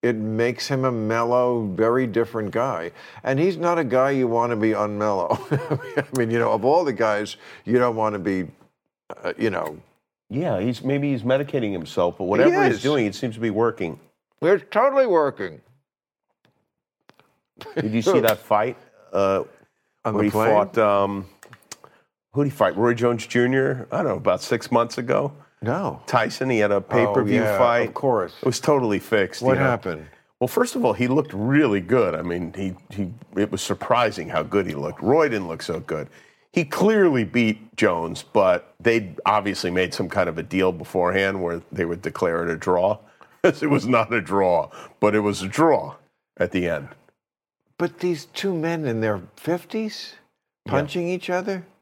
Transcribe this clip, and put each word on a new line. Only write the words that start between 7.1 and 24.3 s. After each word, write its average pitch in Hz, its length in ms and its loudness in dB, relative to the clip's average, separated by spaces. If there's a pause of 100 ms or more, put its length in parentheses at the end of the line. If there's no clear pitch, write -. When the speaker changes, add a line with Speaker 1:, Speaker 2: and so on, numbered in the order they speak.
Speaker 1:
you 117 120 2
don't 123 200 2
wanna 107 220 0
be, 92 280 -2 (760)
uh, 87 160 -4
you 110 120 2
know. 82 280 -4 (520)
Speaker 2:
Yeah, 131 320 -2
he's, 117 220 -4
maybe 139 280 -2
he's 123 100 -4
medicating 127 520 -2
himself, 87 440 -2
but 98 60 -6
whatever 135 400 4
Speaker 1:
He - 60 4
Speaker 2:
he's - 80 0
Speaker 1:
is. 95 40 -10
Speaker 2:
doing, 135 240 2
it 98 80 -2
seems 113 220 -6
to 110 60 -10
be 117 100 -2
working. 101 480 -2 (420)
Speaker 1:
It's 180 300 2
totally 269 340 2
working. 139 560 0 (2250)
Speaker 2:
Did 107 180 -4
you 113 80 0
see 175 180 4
Speaker 1:
<laughs> - 20 2
Speaker 2:
that 110 180 2
fight? 110 360 0 (360)
Uh, 98 320 2 (640)
Speaker 1:
On 113 100 -2
Speaker 2:
where 104 80 2
Speaker 1:
the - 0 -
Speaker 2:
he 104 80 2
Speaker 1:
plane? 107 200 2
Speaker 2:
fought, 104 260 2
um, 101 500 2 (1080)
who 143 100 2
did 139 80 0
he 143 60 -12
fight? 196 180 2
Roy 117 200 4
Jones 117 320 0
Junior? 127 640 0
I 120 60 -2
don't 170 100 -2
know, 101 80 -2
about 90 260 0